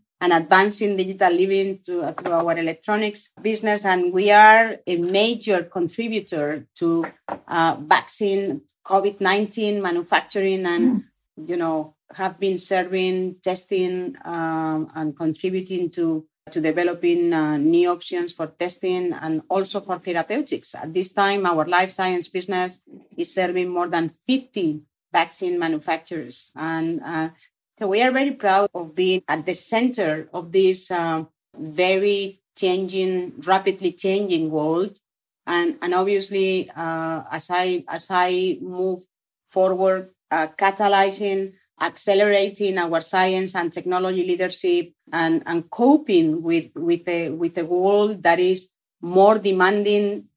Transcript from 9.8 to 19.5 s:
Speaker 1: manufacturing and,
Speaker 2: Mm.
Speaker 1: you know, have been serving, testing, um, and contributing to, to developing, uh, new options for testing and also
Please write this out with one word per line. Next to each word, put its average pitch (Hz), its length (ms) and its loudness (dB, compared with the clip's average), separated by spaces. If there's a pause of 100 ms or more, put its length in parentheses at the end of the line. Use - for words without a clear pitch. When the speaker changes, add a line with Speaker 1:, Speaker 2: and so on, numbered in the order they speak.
Speaker 1:
manufacturing 190 840 0
and, 202 380 2
Speaker 2:
Mm. - 460 -20
Speaker 1:
you 175 80 -4
know, 160 380 -4 (200)
have 190 240 -6
been 190 180 0
serving, 185 880 -2
testing, 180 720 -2 (100)
um, 160 720 -4
and 156 200 -4
contributing 180 760 -4
to, 165 340 -2 (240)
to 165 100 -4
developing, 170 720 0
uh, 151 240 0
new 170 320 4
options 175 460 -4
for 160 140 -6
testing 180 640 -4
and 160 340 -4
also 190 320 -2